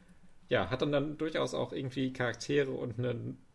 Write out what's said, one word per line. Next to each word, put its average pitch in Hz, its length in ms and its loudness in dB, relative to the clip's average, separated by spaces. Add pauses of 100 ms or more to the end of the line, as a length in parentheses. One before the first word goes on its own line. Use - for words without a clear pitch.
(500)
ja, 107 200 4
hat 127 120 -2
dann, 147 100 2
dann 147 260 2
durchaus 156 360 0
auch 135 200 -2
irgendwie 131 400 -2
Charaktere 135 580 2
und 127 280 -4
einen 123 380 -2 (180)